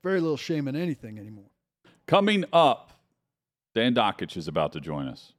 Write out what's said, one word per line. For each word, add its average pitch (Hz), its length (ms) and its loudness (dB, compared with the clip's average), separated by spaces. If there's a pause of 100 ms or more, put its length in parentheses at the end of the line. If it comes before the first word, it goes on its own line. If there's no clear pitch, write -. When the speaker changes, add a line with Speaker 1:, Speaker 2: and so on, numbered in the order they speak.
Speaker 1:
Very 185 180 0
little 156 160 0
shame 147 320 -4
in 139 80 -6
anything 127 420 -6
anymore. 104 280 -18 (600)
Speaker 2:
Coming 202 460 4
up, 160 400 4 (800)
Dan 120 200 2
Dakich 101 420 0
is 80 120 -8
about 78 260 0
to 78 60 -8
join 71 280 -6
us. - 300 -16